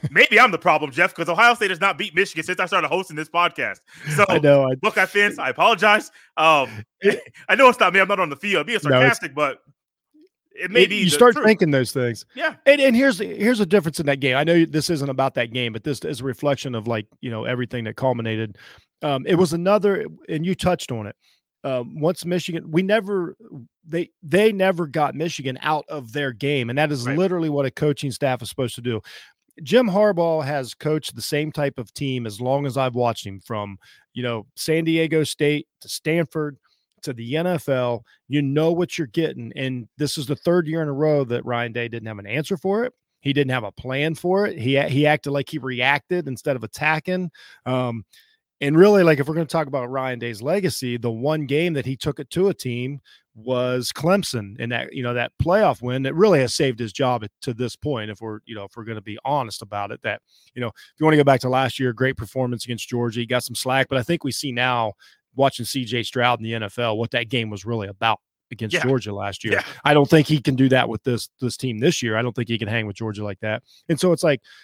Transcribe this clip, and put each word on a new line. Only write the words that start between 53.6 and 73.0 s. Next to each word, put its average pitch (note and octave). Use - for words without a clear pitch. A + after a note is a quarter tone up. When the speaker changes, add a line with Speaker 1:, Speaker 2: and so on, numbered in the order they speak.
Speaker 2:
Clemson, C3
and A#2+
that, -
you B2+
know, B2
that A#2+
playoff E3+
win B2
that C3+
really F3
has B2
saved C3
his A2+
job B2+
at, G#2+
to B2+
this A#2
point. A2+
If G#2
we're, A2
you A#2
know, G2+
if G2
we're A2+
gonna A2
be G#2
honest C3
about G2+
it, B2
that, G#2
you B2
know, A#2
if -
you D3+
wanna D#3
go D3
back C3+
to B2+
last B2+
year, B2+
great B2+
performance B2
against A#2+
Georgia, A#2+
he A#2
got A#2+
some A#2+
slack, D3+
but C3+
I B2
think E3+
we C3+
see C#3
now A#2+
watching A2+
C C3
J A#2
Stroud A#2+
in A2
the A2+
N A2+
F G2+
L A2+
what A2+
that A#2+
game A2+
was G2
really A2
about G#2
against A2
Speaker 1:
Yeah. E3+
Speaker 2:
Georgia B2
last G2+
year. A2
Speaker 1:
Yeah. -
Speaker 2:
I D3
don't D3
think D#3
he D3+
can C3
do C3
that B2+
with A2+
this, A#2+
this B2
team B2
this C#3+
year. A2
I A#2
don't B2
think A#2
he A#2
can G2+
hang A2
with G2+
Georgia G#2+